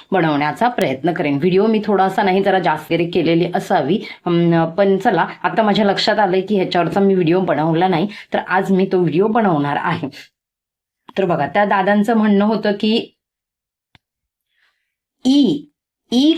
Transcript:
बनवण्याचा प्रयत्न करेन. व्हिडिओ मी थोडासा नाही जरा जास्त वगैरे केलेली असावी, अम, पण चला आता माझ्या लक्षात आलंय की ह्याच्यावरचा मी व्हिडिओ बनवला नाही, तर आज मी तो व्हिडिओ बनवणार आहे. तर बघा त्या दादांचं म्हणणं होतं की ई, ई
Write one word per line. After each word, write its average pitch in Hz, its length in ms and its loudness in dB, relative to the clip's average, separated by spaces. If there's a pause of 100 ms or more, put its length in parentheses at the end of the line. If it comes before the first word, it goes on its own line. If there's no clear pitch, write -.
(120)
बनवण्याचा 151 560 0
प्रयत्न 165 460 -2
करेन. 147 240 -2
व्हिडिओ 185 300 2
मी 220 180 0
थोडासा 190 380 0
नाही 190 200 0
जरा 190 160 2
जास्त 160 320 -2
वगैरे 170 180 0
केलेली 170 360 0 (100)
असावी, 180 440 0 (260)
अम, 170 400 2
पण 190 320 0
चला 190 300 0 (160)
आता 220 200 0
माझ्या 208 220 2
लक्षात 202 340 0
आलंय 190 220 0
की 190 140 -4
ह्याच्यावरचा 175 440 -2
मी 196 140 4
व्हिडिओ 180 260 2
बनवला 165 480 0
नाही, 180 200 0 (260)
तर - 60 -2
आज 190 320 -2
मी 190 200 2
तो 185 80 0
व्हिडिओ 175 280 0
बनवणार 170 540 0
आहे. 160 260 -6 (1120)
तर 190 80 0
बघा 147 220 -2
त्या 208 180 0
दादांचं 202 480 2
म्हणणं 214 320 2
होतं 214 260 0
की 214 440 -2 (2000)
ई, 254 380 2 (480)
ई 277 260 4